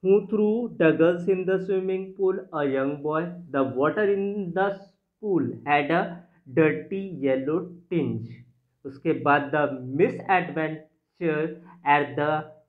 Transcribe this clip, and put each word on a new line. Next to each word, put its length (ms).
Who 140
threw 260
Douglas 500
in 220
the 160
swimming 480
pool? 260
A 180
young 320
boy। 200
The 140
water 320
in 400
the 160
pool 300
had 240
a 120
dirty 420
yellow 320
tinge। 420
उसके 380
बाद 360
the 100
misadventure 1500
at 240
the 100